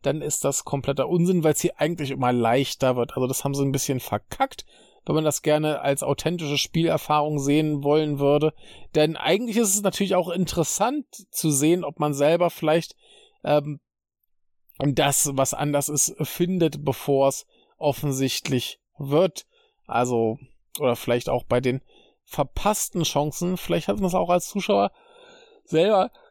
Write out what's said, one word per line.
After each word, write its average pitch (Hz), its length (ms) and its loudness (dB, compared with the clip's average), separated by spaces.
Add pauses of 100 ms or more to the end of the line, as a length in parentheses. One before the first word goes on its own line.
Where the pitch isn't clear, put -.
dann 143 200 -2
ist - 220 -4
das 139 220 -2
kompletter 139 440 -2
Unsinn, 175 340 2
weil's 156 180 2
hier - 180 -4
eigentlich 151 320 -2
immer 131 200 0
leichter 123 640 2
wird. 117 200 -2
Also 127 120 0
das 127 160 -4
haben 139 100 -2
sie 139 100 0
ein 139 80 2
bisschen 131 280 -2
verkackt, - 680 -6 (400)
wenn - 100 0
man 156 80 2
das 151 180 0
gerne 151 400 2
als 139 220 0
authentische 147 540 -2
Spielerfahrung 151 800 0
sehen 147 440 2
wollen 147 360 2
würde. 147 340 4 (420)
Denn 156 200 2
eigentlich 202 420 0
ist 208 180 2
es 214 60 -2
natürlich 190 340 0
auch 180 140 0
interessant 185 760 -2 (260)
zu - 180 -2
sehen, 156 340 2
ob 147 160 -10
man 151 140 0
selber 160 360 4
vielleicht, 160 460 0 (480)
ähm, 147 360 0 (1000)
das, 143 560 0
was 139 200 0
anders 147 360 -2
ist, - 320 -2
findet, 165 640 -2
bevor's 135 600 0 (320)
offensichtlich 135 1000 -2 (180)
wird. 147 480 0 (420)
Also, 117 500 0 (420)
oder 127 160 0
vielleicht 123 340 -2
auch 127 140 0
bei 123 160 0
den 127 220 -2 (420)
verpassten - 800 -2
Chancen. 156 540 -2
Vielleicht 170 300 -2
hat 202 80 0
man 208 80 -2
das 180 120 0
auch 185 140 0
als 175 180 2
Zuschauer 196 440 0 (800)
selber 190 420 4 (200)